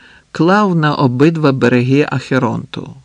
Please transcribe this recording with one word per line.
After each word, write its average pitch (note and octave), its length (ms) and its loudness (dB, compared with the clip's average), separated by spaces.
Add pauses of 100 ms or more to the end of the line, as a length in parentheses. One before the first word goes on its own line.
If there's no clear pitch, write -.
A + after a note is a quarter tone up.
(320)
клав F#3+ 440 2
на D3+ 200 0
обидва D3 560 2
береги B2+ 600 2
Ахеронту. B2 920 -6